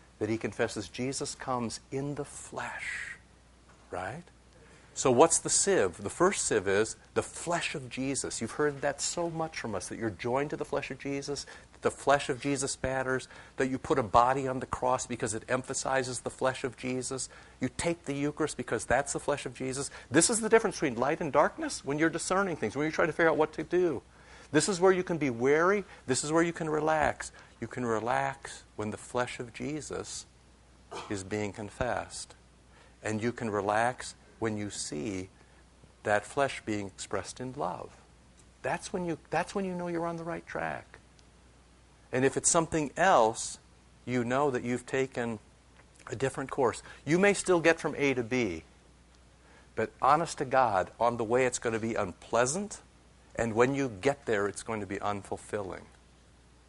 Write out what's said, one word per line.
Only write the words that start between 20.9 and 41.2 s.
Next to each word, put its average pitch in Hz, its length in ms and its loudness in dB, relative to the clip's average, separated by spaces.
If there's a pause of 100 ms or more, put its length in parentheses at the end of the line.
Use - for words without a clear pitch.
light 135 260 0
and 156 100 -4
darkness 180 540 2
when 143 140 0
you're 160 100 4
discerning 180 460 0
things, 143 200 -2
when 147 100 0
you're 156 60 -2
trying 175 180 2
to 151 40 -2
figure 165 160 6
out 139 80 4
what 156 160 2
to 160 100 -6
do. 170 380 2 (500)
This 147 160 4
is 185 140 0
where 190 100 8
you 185 120 2
can 180 140 -2
be 143 120 2
wary. 156 560 4 (220)
This 127 180 0
is 151 80 -2
where 165 100 6
you 170 80 0
can 160 180 -4
relax. 151 640 0 (300)
You 113 60 -6
can 127 180 -6
relax 123 800 -2 (100)
when 107 160 -4
the - 60 -8
flesh - 420 -4
of 120 140 -12
Jesus 127 720 -8 (840)
is 98 140 -6
being 101 300 -4
confessed. 104 840 -6 (640)
And 107 220 -2
you 120 80 0
can 117 180 -6
relax 104 640 0 (260)
when 110 180 -2
you 104 120 -6
see 101 600 -6 (760)
that 104 220 2
flesh - 400 -2
being 104 220 -2
expressed - 520 -8
in 127 140 -8
love. 147 420 -8 (640)
That's 147 300 -4
when 180 140 -4
you, 165 140 -4 (100)
that's 165 260 -2
when 196 80 -2
you 185 100 -4
know 175 140 -6
you're 170 180 -2
on 170 120 -4
the 165 80 -10
right 165 200 -8
track. 80 540 -8 (1120)